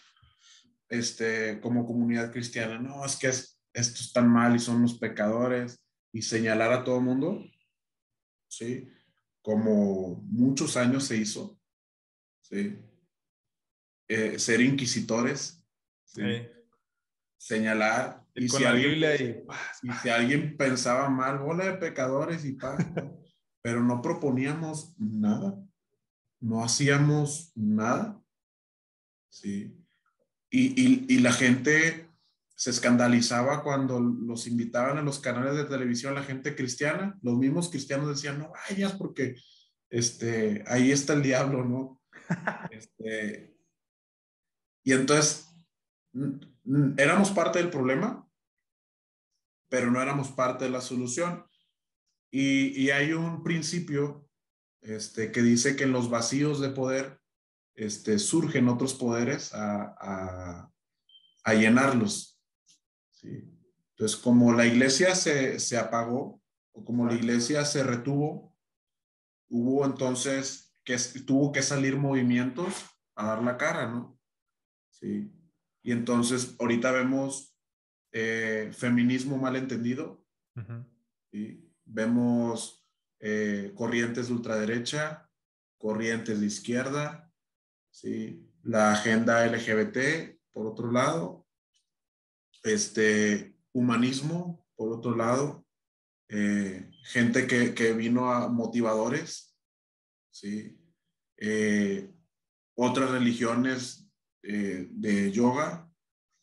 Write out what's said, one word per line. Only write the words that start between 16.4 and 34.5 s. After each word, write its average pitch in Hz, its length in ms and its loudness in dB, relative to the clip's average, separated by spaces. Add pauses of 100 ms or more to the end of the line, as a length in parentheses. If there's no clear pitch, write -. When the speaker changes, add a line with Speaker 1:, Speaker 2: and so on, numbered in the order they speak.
Speaker 1:
Señalar, 110 840 -2 (100)
Speaker 2:
Y 131 120 -2
Speaker 1:
y - 20 0
Speaker 2:
con 127 100 0
Speaker 1:
si 139 60 4
Speaker 2:
la 120 80 6
Speaker 1:
alguien, 127 200 4
Speaker 2:
Biblia 156 300 4
y, 117 220 -4 (400)
Speaker 1:
y 120 80 -4 (100)
si 123 80 -2
alguien 120 480 2
pensaba 127 520 2
mal, 131 300 0
"Bola 165 260 -2
de 185 80 -2
pecadores" 156 720 -2
y 135 80 -4
pa, 135 240 -6
Speaker 2:
<laughs> - 440 -6 (400)
Speaker 1:
pero 117 220 0
no 120 180 2
proponíamos 151 1000 -2
nada, 107 580 0 (840)
no 113 240 -2
hacíamos 143 920 2
nada, 110 680 0 (1080)
¿sí? - 460 -8 (760)
Y, 127 300 4
y, 127 280 6
y 127 100 8
la 123 140 6
gente 151 760 4 (460)
se - 140 -6
escandalizaba 123 920 4
cuando 135 360 0
los 117 480 -2
invitaban 120 500 0